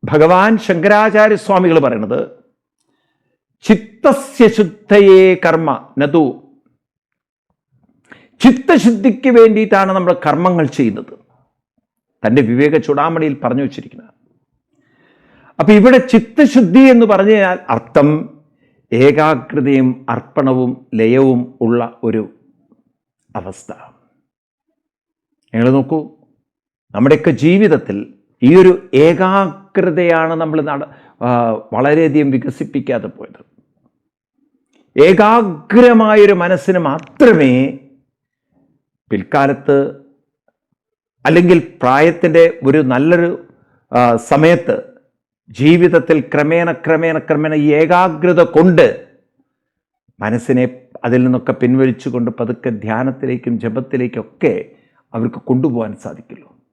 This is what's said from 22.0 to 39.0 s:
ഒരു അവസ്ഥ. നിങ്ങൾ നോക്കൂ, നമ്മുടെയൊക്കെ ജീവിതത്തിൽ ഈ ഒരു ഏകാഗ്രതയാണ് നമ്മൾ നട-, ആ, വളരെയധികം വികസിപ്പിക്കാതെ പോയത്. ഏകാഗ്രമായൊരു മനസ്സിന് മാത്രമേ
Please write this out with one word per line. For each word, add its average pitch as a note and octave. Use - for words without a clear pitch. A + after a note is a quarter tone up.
ഒരു A2
അവസ്ഥ. F#2+
നിങ്ങൾ A#2
നോക്കൂ, C#3
നമ്മുടെയൊക്കെ C#3+
ജീവിതത്തിൽ D#3
ഈ C3+
ഒരു F#3
ഏകാഗ്രതയാണ് E3+
നമ്മൾ D#3+
നട-, C#3+
ആ, A#2+
വളരെയധികം D3
വികസിപ്പിക്കാതെ B2+
പോയത്. -
ഏകാഗ്രമായൊരു G#3+
മനസ്സിന് F3+
മാത്രമേ C#3